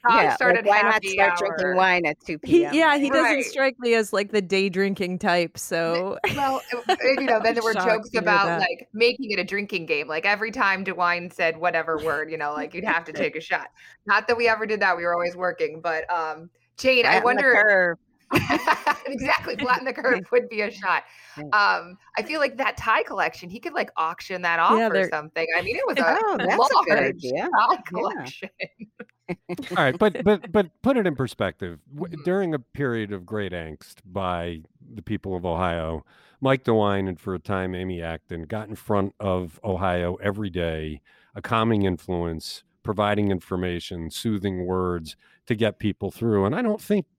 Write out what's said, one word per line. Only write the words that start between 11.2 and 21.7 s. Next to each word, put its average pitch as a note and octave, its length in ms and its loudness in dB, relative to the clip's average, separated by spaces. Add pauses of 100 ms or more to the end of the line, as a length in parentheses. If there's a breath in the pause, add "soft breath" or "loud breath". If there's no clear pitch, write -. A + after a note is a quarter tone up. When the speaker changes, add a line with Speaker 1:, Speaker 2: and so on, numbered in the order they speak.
Speaker 1:
said E3 240 0
whatever D#3+ 420 0
word, D#3 320 -4
you D#3 80 -6
know, D3 140 -4
like, D3+ 200 -8
you'd F3+ 120 -10
have E3+ 220 0
to D#3 60 -14
Speaker 3:
<laughs> D3 120 -4
Speaker 1:
take D3+ 100 -4
a D#3 60 -8
shot. D#3 260 -4 (400 loud breath)
Not G#3 220 2
that A#3+ 80 4
we A#3 120 2
ever A3 160 2
did G#3+ 160 -2
that. F#3 160 4
We F3 60 -8
were F3 100 0
always F3 220 0
working. E3+ 460 -4
But, D#3+ 280 -4
um, D#3+ 420 -4 (260)
Jane, B3+ 280 4
I - 160 6
Speaker 2:
Flatten - 0 -
the - 40 -4
Speaker 1:
wonder B3+ 280 4
Speaker 2:
curve. G3 460 6 (340)
Speaker 1:
<laughs> - 640 0 (100)
Exactly. C4+ 500 -2
Flatten C4 280 0
the C4 80 -4
curve B3+ 340 0
Speaker 2:
<laughs> - 60 -4
Speaker 1:
would B3 160 4
be G#3+ 140 -6
a G3 80 -2
shot. F#3 340 -2 (320 loud breath)
Speaker 2:
Right. F#3 420 2